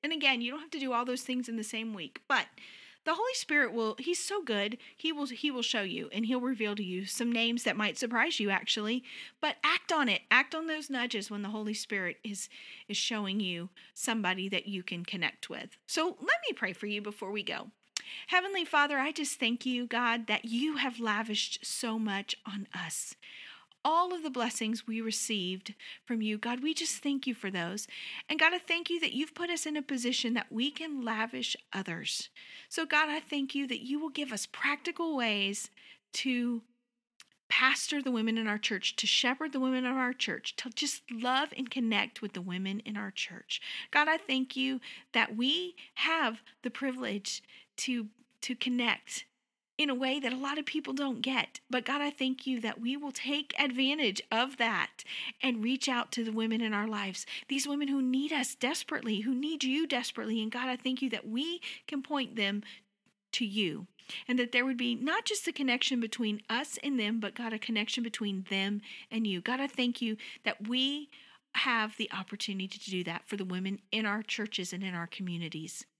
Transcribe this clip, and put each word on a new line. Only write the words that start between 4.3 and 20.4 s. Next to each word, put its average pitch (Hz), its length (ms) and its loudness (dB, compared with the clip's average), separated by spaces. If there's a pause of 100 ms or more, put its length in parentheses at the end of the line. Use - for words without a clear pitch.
good, 214 360 0 (180)
he 320 160 -2
will, 294 140 -2
he 247 240 -2
will 254 100 -2
show 226 220 0
you 175 280 -4
and 226 140 0
he'll 247 160 2
reveal 220 340 0
to 208 80 -4
you 185 220 -2
some 233 260 0
names 233 340 2
that - 120 2
might 208 220 0
surprise 240 420 2
you, 202 80 2
actually, 214 560 2 (380)
but 302 200 2
act 349 300 4
on 294 160 6
it. 190 220 4
Act 262 240 6
on 320 140 -2
those 311 200 -4
nudges 240 420 -2
when 208 120 -4
the 202 80 -4
Holy 214 240 -2
Spirit 190 500 -2
is, 202 240 -6 (400)
is 208 80 -2
showing 208 440 0
you 180 280 -2 (240)
somebody 190 560 2
that 190 200 0
you 190 140 -2
can 175 220 -4
connect - 460 -2
with. - 260 -10 (100)
So 330 320 0
let 571 200 2 (100)
me 302 80 -2
pray 190 160 -2
for 202 140 -6
you 208 160 -2
before 208 280 -6
we 208 120 -2
go. - 300 -6 (560)
Heavenly 370 360 2
Father, 294 340 4
I 285 140 2
just 294 260 -2
thank 240 280 2
you, 247 200 0
God, 233 400 2
that 214 200 0